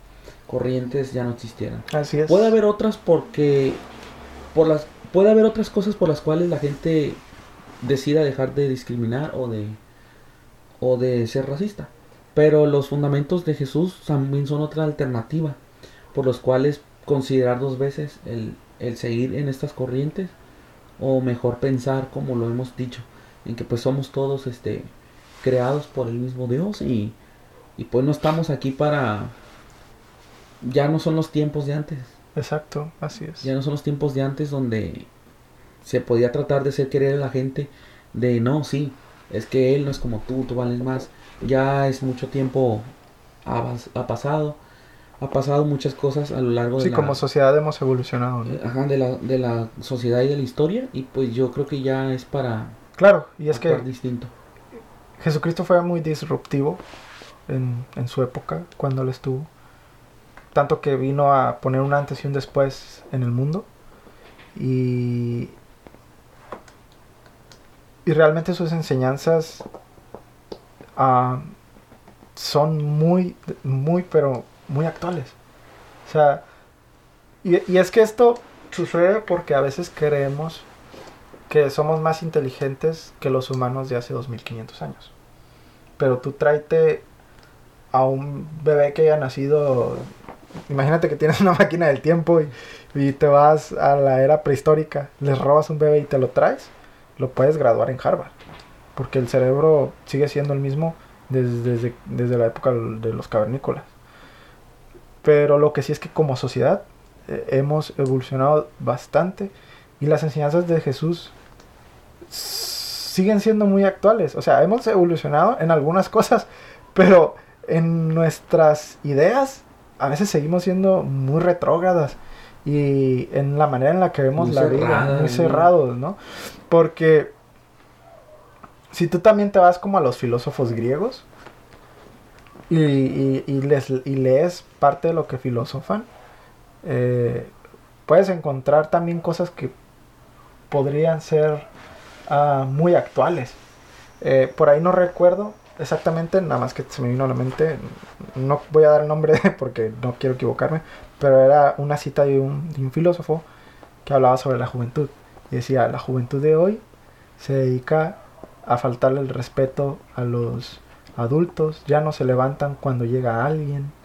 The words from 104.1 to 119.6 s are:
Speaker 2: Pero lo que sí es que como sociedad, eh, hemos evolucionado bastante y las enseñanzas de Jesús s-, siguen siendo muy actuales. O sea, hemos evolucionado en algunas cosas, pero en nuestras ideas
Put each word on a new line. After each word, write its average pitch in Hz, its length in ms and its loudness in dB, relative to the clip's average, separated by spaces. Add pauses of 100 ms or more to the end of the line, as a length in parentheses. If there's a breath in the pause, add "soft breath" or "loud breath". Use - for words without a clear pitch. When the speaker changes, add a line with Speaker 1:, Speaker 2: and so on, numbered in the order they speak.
Speaker 2:
Pero 147 360 6
lo 147 140 4
que 143 100 -2
sí 151 100 -4
es 147 80 -6
que 160 80 -14
como 139 280 0
sociedad, 131 460 0 (460)
eh, - 220 -8
hemos 143 480 0
evolucionado 135 680 0 (100)
bastante 165 720 -2 (500 loud breath)
y 143 60 -2
las 151 160 2
enseñanzas 156 440 0
de 165 140 2
Jesús 156 500 -4 (1000 soft breath)
s-, - 840 -10
siguen 196 260 2
siendo 214 260 2
muy 196 180 4
actuales. 190 500 2
O 143 80 -6
sea, 135 200 4
hemos 220 240 0
evolucionado 175 760 2
en 165 100 2
algunas 165 380 2
cosas, 220 380 2 (480 loud breath)
pero 180 400 8 (340 loud breath)
en 165 460 0
nuestras 160 920 2
ideas 190 580 2 (360)